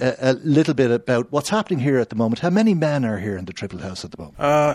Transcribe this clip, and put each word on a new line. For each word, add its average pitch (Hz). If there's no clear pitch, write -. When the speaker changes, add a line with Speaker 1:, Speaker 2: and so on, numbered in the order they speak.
Speaker 1:
a, 127
a -
little 151
bit 127
about 120
what's 143
happening 202
here 135
at 113
the 110
moment. 113
How 175
many 214
men 147
are 107
here 101
in 90
the 90
Triple 92
House 92
at 90
the -
moment? -
Speaker 2:
Uh, 147